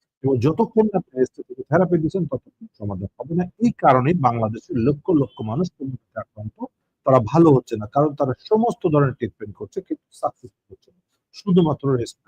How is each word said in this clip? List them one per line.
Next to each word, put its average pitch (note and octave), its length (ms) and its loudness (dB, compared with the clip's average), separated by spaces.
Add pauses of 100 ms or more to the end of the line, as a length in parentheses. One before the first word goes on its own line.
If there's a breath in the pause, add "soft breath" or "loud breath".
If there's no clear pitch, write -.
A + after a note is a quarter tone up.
(220)
এবং C3+ 160 0
যতক্ষণ E3 440 2
না G#3 160 -2
আপনি - 200 -6
রেস্টে C3 240 -2
থেকে A3 200 -14
থেরাপি F3 360 2
দিচ্ছেন, D#3+ 280 -2
ততক্ষণ - 400 -12 (120)
সমাধান G2+ 300 -8 (100)
হবে C#3 160 -10
না। F3 100 0
এই G#3+ 280 -2
কারণেই C3+ 420 2
বাংলাদেশের A#2 640 -2
লক্ষ C#3+ 340 -2
লক্ষ C#3+ 320 -2
মানুষ B2+ 360 -4
কোমর C3+ 120 -8
ব্যথায় - 300 -14
আক্রান্ত, G#2+ 440 -14 (400)
তারা C3 220 4
ভালো D#3+ 240 6
হচ্ছে B2+ 260 2
না, G#2+ 100 -8
কারণ C#3+ 280 0
তারা C#3 260 -2
সমস্ত A3 480 -2
ধরনের C#3+ 260 2
ট্রিটমেন্ট G#2 420 -10
করছে G2+ 240 -12
কিন্তু - 320 -10
সাকসেসফুল - 600 -12
হচ্ছে - 160 -20
না, - 100 -20 (320)
শুধুমাত্র D#3 640 0
রেস্ট A#2 300 -8